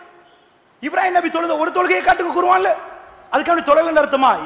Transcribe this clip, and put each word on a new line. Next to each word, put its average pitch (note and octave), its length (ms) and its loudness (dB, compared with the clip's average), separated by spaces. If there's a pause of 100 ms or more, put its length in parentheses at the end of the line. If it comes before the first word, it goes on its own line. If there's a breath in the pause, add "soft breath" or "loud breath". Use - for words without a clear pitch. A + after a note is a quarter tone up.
(800)
இப்ராஹிம் F4+ 300 -2
நபி F4 200 0
தொழுத E4 280 -2
ஒரு E4 120 -2
தொழுகையை F4+ 320 0
காட்டுங்க F4 340 0
குர்ஆன்ல. F4+ 380 2 (580)
அதுக்காக D#4 300 0
தொழலன்னு D#4 400 2
அர்த்தமா? C4 300 2 (140)